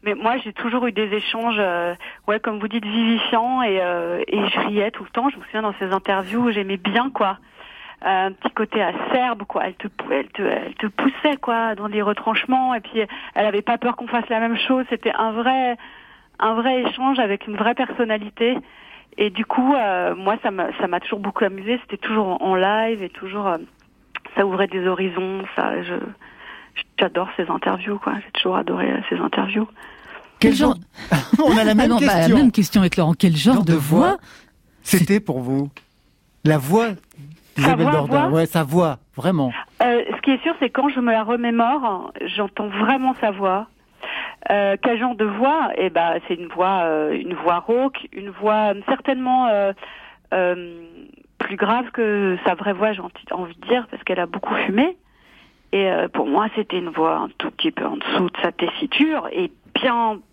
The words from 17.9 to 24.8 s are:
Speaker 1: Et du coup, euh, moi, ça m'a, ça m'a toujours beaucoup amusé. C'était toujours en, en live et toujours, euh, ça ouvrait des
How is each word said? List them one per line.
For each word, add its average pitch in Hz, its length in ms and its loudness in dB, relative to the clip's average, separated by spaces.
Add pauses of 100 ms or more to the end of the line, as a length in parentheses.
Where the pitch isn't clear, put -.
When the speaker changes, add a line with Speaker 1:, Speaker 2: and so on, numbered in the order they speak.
Speaker 1:
Et 208 120 2
du 196 160 -4
coup, 262 280 2
euh, 180 420 0
moi, 190 280 0
ça 226 80 0
m'a, 190 160 -4 (120)
ça 202 80 -2
m'a 175 120 -2
toujours 208 200 -6
beaucoup 202 260 -2
amusé. 196 380 -2
C'était 202 220 -10
toujours 220 220 0
en, 185 180 -2
en 190 100 2
live 214 460 2
et 180 80 -8
toujours, 196 380 -6
euh, 170 100 0 (760)
ça 202 100 4
ouvrait 190 220 2
des 190 180 -4